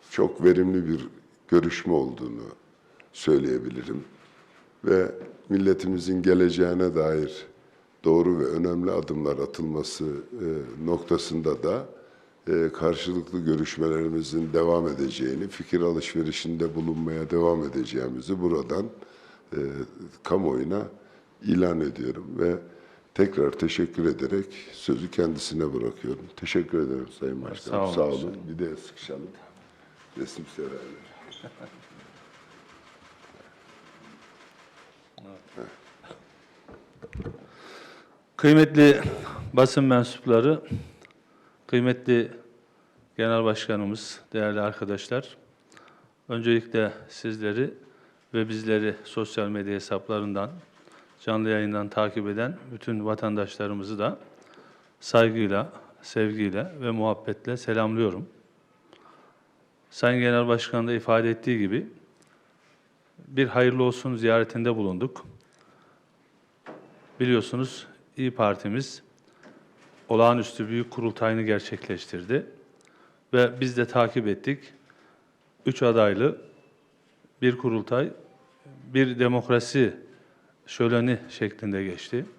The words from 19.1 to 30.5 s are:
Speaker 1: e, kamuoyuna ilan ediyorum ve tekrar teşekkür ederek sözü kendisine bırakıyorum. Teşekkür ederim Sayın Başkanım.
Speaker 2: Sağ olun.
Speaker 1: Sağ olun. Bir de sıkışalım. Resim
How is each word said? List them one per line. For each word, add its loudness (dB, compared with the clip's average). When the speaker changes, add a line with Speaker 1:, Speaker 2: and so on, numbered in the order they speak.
Speaker 1:
e, -6
kamuoyuna 0
ilan 2
ediyorum -6
ve 2
tekrar 4
teşekkür -2
ederek 0
sözü -4
kendisine -2
bırakıyorum. -6
Teşekkür -2
ederim -4
Sayın -6
Başkanım. -6
Speaker 2:
Sağ 0
olun. 0
Speaker 1:
Sağ -6
olun. -10
Bir -10
de -4
sıkışalım. -14
Resim -10